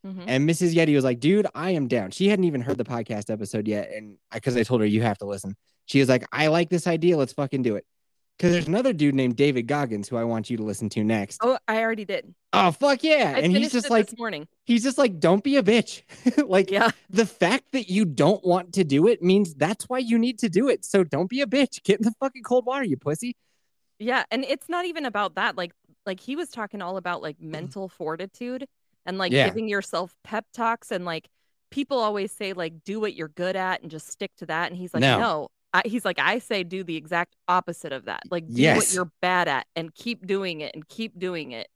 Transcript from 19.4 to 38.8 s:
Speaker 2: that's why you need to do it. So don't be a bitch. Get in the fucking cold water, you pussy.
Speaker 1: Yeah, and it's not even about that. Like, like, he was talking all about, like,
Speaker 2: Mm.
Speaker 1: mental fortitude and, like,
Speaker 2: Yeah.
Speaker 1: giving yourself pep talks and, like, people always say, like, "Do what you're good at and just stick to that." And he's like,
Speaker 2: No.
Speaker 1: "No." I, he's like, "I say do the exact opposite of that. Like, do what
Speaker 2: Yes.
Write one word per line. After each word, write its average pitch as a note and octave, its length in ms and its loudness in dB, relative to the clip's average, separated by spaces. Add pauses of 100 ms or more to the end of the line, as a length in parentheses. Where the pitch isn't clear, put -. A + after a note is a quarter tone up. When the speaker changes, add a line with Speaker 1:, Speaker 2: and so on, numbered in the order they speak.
Speaker 2:
that's D3+ 340 -2
why B3 80 -2
you A#3 200 0
need A#3 220 0
to A#3 80 0
do G3+ 220 2
it. - 160 0
So G3 180 4
don't E3 260 -2
be C4 120 -2
a C#4 40 2
bitch. B3+ 380 0
Get G3+ 160 4
in G#3+ 60 0
the A3+ 160 2
fucking C4 220 -6
cold B3 220 2
water, C4+ 200 -2
you C#3+ 100 0
pussy. D#3+ 400 -6 (640)
Speaker 1:
Yeah, B3 320 -2
and C4 140 -2
it's C4 240 -6
not F4 160 -4
even D#4+ 200 -6
about G3+ 300 -4
that. G3+ 220 -4
Like, F3 160 -8 (320)
like, F#3+ 160 -8
he C4+ 160 -8
was E4+ 120 -8
talking G#3+ 320 -10
all F3+ 140 -8
about, F3 260 -6
like, D3+ 180 -10
Speaker 2:
Mm. D#3+ 100 -14
Speaker 1:
mental D#3 400 -10
fortitude G3 760 -8 (400)
and, F#3 120 -6
like, F#3 160 0
Speaker 2:
Yeah. - 160 4
Speaker 1:
giving A3 180 -4
yourself F#3+ 560 -6
pep A3 300 -8
talks A#3 380 -4
and, F3+ 120 -4
like, E3 240 -8 (440)
people C4+ 260 -4
always G#3 340 -2
say, F#3+ 220 -8
like, E3 320 -8
"Do G#3+ 160 -6
what G#3 140 -4
you're D#3 120 -8
good F3+ 300 -6
at F#3 240 -4
and D3+ 100 -14
just D#3 160 -14
stick - 300 -10
to E3+ 80 -14
that." E3 260 -4
And F3+ 80 -12
he's F3+ 140 -10
like, E3+ 80 0
Speaker 2:
No. C3 180 4
Speaker 1:
"No." E3+ 280 -2 (240)
I, F3+ 140 2
he's A3+ 180 -4
like, F#3 140 -2
"I F3+ 220 2
say G3+ 240 -4
do F#3 200 -8
the E3 120 -6
exact E3 400 -6 (120)
opposite F3 460 -2
of C3 120 -10
that. - 260 -8
Like, E3+ 160 -6
do A#2 60 -10
what A#2+ 60 -2
Speaker 2:
Yes. - 360 4